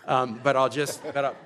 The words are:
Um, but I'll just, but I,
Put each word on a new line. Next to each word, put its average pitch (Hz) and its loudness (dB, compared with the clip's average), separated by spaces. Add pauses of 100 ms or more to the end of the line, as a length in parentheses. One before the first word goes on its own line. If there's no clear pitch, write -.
Um, 127 0
but 139 4
I'll 131 4
just, 135 -4
but 143 -2
I, 135 -2 (100)